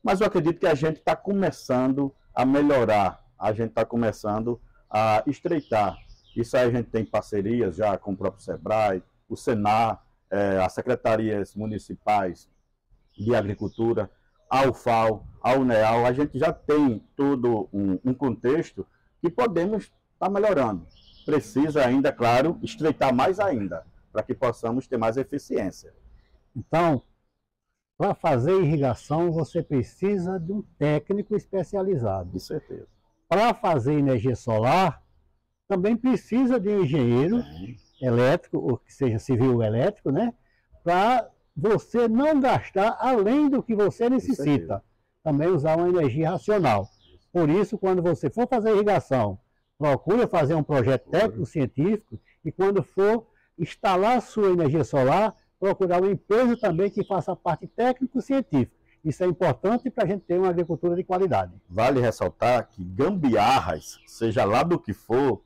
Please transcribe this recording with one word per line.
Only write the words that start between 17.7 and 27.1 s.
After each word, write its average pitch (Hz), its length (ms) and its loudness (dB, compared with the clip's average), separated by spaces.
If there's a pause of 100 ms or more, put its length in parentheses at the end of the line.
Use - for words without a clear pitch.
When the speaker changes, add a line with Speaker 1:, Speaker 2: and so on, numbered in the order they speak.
Speaker 1:
um, 98 300 0
um 127 100 0
contexto 131 720 -4 (360)
que - 80 -2
podemos 196 640 -2 (280)
tá 180 100 -2
melhorando. 156 560 0 (400)
Precisa 147 600 0
ainda, 135 260 2
claro, 123 500 2
estreitar 135 520 0
mais 170 260 0
ainda, 101 460 -4 (260)
para 107 120 -4
que 123 100 -6
possamos 120 540 -4
ter 127 100 -4
mais 113 200 0
eficiência. - 760 -6 (600)
Speaker 2:
Então, 151 460 0 (960)